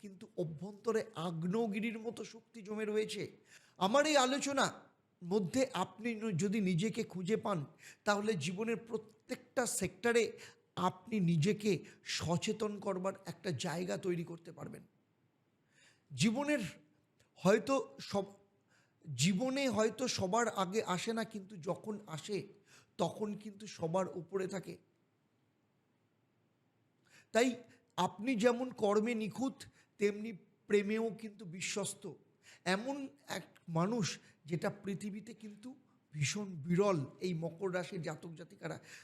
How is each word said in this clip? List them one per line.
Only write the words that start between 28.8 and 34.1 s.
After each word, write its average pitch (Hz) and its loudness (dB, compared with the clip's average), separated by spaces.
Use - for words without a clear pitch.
নিখুঁত, 220 -4
তেমনি 208 0
প্রেমেও 214 2
কিন্তু 208 -12
বিশ্বস্ত। 185 -6
এমন 262 -2
এক 185 -6
মানুষ 175 0